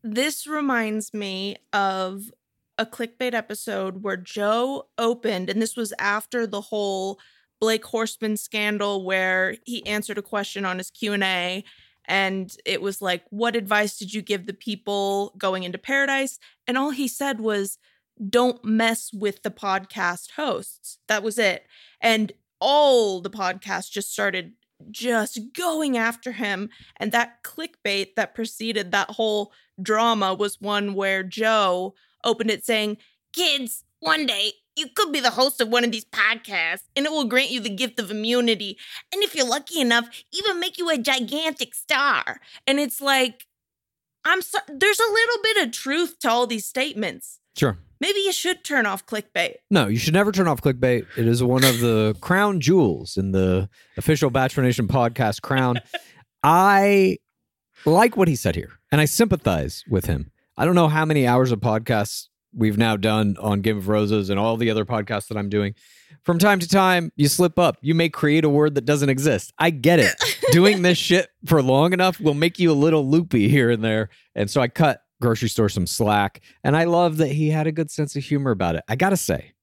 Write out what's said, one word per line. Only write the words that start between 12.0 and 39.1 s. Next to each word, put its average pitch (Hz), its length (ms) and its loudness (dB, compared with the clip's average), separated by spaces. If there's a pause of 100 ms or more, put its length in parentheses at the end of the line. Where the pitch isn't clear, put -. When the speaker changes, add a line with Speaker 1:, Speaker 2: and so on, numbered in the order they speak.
Speaker 1:
and 190 480 -4 (120)
it 175 160 -4
was 196 200 -8
like, 180 280 -4
"What 226 260 -4
advice 208 420 -2
did 202 160 -14
you 214 80 -6
give 196 260 -6
the 196 60 -12
people 202 840 -4
going 190 260 -4
into 180 140 -10
Paradise?" 277 600 -4 (280)
And 247 100 -2
all 277 120 -2
he 269 180 -4
said 277 320 -4
was, 208 380 -4 (500)
"Don't 240 380 2
mess 220 480 0
with 202 300 -6
the 202 80 -6
podcast 190 800 -6
hosts." - 680 -8 (100)
That 214 160 0
was 220 140 -4
it. 202 280 -2 (360)
And 220 320 0 (260)
all 254 640 4
the 180 80 -8
podcasts 190 600 -6
just - 220 -8
started 185 420 -4 (380)
just 226 480 -4 (140)
going 311 420 -2
after 233 380 -4
him. 202 360 -6 (280)
And 214 160 -6
that 240 300 -2
clickbait 196 720 -8
that 208 200 -4
preceded 220 560 -6
that 196 200 -2
whole 214 420 -4 (280)
drama 214 520 0
was 202 260 -4
one 202 360 -4
where 190 280 -2
Joe 190 680 0 (320)
opened 226 260 0
it 214 140 -6
saying, 214 320 -2 (340)
"Kids, 285 540 -4 (160)
one 311 240 0
day 214 280 -2 (220)
you 302 200 -6
could 381 160 0
be 285 80 -2
the 247 100 2
host 262 320 0
of 226 80 2
one 240 140 2
of 240 80 0
these 226 140 -8
podcasts 202 760 -2 (140)
and 277 100 0
it 311 60 0
will 294 140 0
grant 247 260 0
you 254 80 -4
the 202 100 -6
gift 220 300 -4
of 196 100 -8
immunity. 214 680 -2 (380)